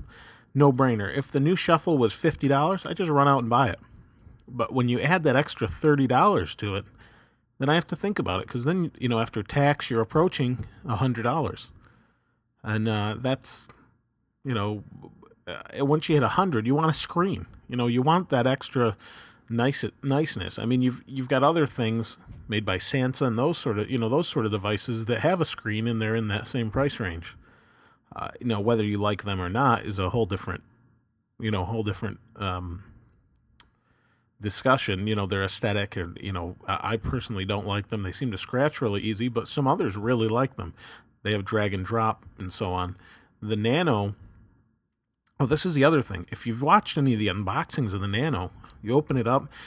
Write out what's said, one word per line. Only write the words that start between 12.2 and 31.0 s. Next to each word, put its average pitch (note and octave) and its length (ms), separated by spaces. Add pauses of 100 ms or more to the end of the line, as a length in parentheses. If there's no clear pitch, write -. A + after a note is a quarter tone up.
And, A2 240
uh, G#2+ 320
that's, - 500 (760)
you C3+ 80
know, G#2 320 (640)
uh, G#2 400
once D3+ 220
you D#3 80
hit C#3+ 60
a A2+ 60
hundred, C#3 380
you B2+ 80
want D#3+ 160
a D3 40
screen. E3+ 520 (200)
You B2 100
know, B2 100
you A#2+ 160
want E3 260
that B2 180
extra B2 500 (520)
nice, A#2+ 360 (180)
niceness. C#3 560
I G#2+ 80
mean, B2+ 160
you've, B2+ 240
you've C3 220
got C3 140
other D#3 240
things A2+ 520 (280)
made G#2 200
by F#2+ 100
Sansa B2+ 500
and A2+ 120
those D3+ 180
sort G#2+ 220
of, G#2+ 120
you C3 60
know, A2+ 140
those D#3 180
sort B2 160
of G#2 80
devices G#2+ 540
that A2+ 140
have F3 200
a D#3 60
screen A2 420
and A2+ 120
they're A2 140
in A2+ 140
that G#2 180
same A#2 240
price C3+ 300
range. E2+ 360 (800)
Uh, - 140 (120)
you - 60
know, A2 140
whether A2 240
you G#2 140
like G#2 260
them G2 160
or F2+ 80
not A#2 380
is G2 120
a F#2 120
whole A2+ 160
different, F#2 360 (800)